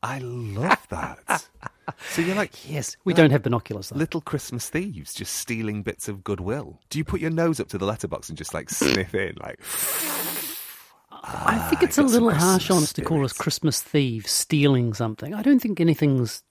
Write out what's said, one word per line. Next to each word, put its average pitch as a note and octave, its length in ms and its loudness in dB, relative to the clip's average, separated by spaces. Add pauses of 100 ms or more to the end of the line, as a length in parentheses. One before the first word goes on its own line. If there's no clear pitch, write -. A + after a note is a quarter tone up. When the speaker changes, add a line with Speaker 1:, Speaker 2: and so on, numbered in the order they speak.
Speaker 1:
I B2 180 -4
love A#2+ 680 0
that. - 600 -4
Speaker 2:
<laughs> - 40 -20 (560)
Speaker 1:
So E3+ 100 -2
you're F#3 140 0
like, F#3 340 -6
Speaker 2:
Yes, C#3+ 340 -6
we F#3 80 0
Speaker 1:
like C#3+ 40 2
Speaker 2:
don't D#3+ 160 8
have C3+ 100 4
binoculars, A2 460 -4
though. - 100 -8
Speaker 1:
little D#3+ 220 -2
Christmas - 500 -6
thieves D3+ 420 -6
just - 220 -10
stealing G#2+ 480 -4
bits - 260 -8
of G2 140 -10
goodwill. G2 560 -6 (100)
Do - 100 -6
you D#3 60 0
put F#3 160 -4
your D#3+ 120 -2
nose E3 260 2
up - 120 -4
to G2 80 -6
the F#2+ 60 -2
letterbox G2 440 -4
and D#2 100 -12
just, - 160 -10
like, - 160 -6
sniff E2+ 420 0
in, G2 300 -2
like, - 160 -12 (1500)
Speaker 2:
I - 580 -2
think - 140 2
Speaker 1:
"Ah, - 20 6
Speaker 2:
it's - 140 0
a D4 40 6
Speaker 1:
I - 20 8
got C4 80 4
some A#3+ 100 6
Speaker 2:
little A#3 80 6
harsh F3+ 400 4
on F#3 80 6
Speaker 1:
Christmas D#3 60 6
Speaker 2:
us - 100 -4
to - 80 -4
call D3+ 220 2
us B2 80 -2
Speaker 1:
spirit." - 100 -8
Speaker 2:
Christmas - 400 0
thieves B2 480 0
stealing C3+ 640 4
something. A#2 400 -4
I G#3+ 80 -6
don't C4+ 160 6
think G#3 220 -2
anything's C#3 720 2